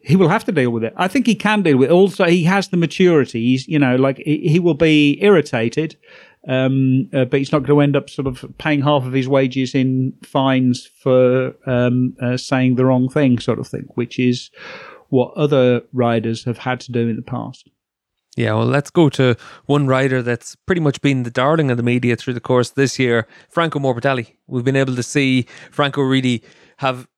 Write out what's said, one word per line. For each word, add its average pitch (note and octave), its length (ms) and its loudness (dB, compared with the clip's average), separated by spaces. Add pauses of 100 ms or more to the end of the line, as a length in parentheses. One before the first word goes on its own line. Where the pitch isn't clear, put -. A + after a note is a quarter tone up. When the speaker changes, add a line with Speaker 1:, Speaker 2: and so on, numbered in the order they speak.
Speaker 1:
he E3 140 2
will F#3 120 4
have G#3+ 180 0
to A3+ 60 -4
deal B2+ 180 0
with A#2 120 -4
it. A2+ 140 -6
I F3+ 100 -2
think C4 200 -2
he A3 100 2
can G#3 260 -2
deal D3+ 140 4
with C3 140 2
it. E3+ 40 4
Also, F#3+ 300 2
he E3+ 180 2
has F#3 260 0
the F3+ 80 -4
maturity. E3 640 2
He's, B2+ 280 0
you D#3 100 0
know, B2+ 160 2
like, C3 240 0
he, D#3 300 -2
he D#3 100 4
will E3+ 160 2
be D3+ 480 4
irritated, D3+ 760 0 (520)
um, C3 680 0
uh, C3 100 0
but C#3 140 -2
he's C#3 140 -4
not D3 100 0
gonna D3 200 2
end C#3+ 120 2
up C#3 160 -2
sort C3+ 160 -8
of C3 180 -8 (140)
paying D3 240 -2
half C#3+ 220 0
of B2+ 80 -8
his C3 160 -2
wages C3+ 480 -2
in C3 360 0 (120)
fines C3 680 0 (100)
for, B2+ 540 2 (120)
um, B2 540 0
uh, B2 160 -2
saying B2+ 380 0
the B2+ 100 2
wrong C3 240 2
thing, C3 300 0
sort A2+ 220 -4
of - 80 -10
thing, - 260 -12
which A#2 240 -6
is B2 320 -2 (580)
what B2 280 0
other C3 460 2 (100)
riders A#2 500 -2
have A#2+ 160 -6
had B2+ 220 -6
to - 100 -18
do A#2+ 160 -2
in A2+ 80 -4
the B2 80 -10
past. A#2+ 480 -12 (680)
Speaker 2:
Yeah, A2 180 -2
well, A2+ 120 0
let's C3+ 240 -2
go D#3+ 200 4
to B2+ 260 0 (300)
one C#3+ 200 0
rider C3 340 0
that's A#2+ 360 -8 (100)
pretty F3+ 140 -2
much D3 200 -2
been C3+ 220 0
the A#2+ 80 -6
darling C#3 400 0
of A#2+ 60 0
the A#2+ 80 -4
media A#2+ 320 0
through - 180 -8
the A#2+ 60 -8
course B2 300 0
this C3+ 280 -2
year, A#2 300 0 (200)
Franco E3 300 -2
Morbidelli. C3 560 -2 (140)
We've B2+ 160 -6
been C3+ 100 0
able C3 220 0
to A#2+ 80 -4
see C3 420 0 (240)
Franco C#3+ 320 -2
really C3 400 0 (360)
have C3 280 -4 (100)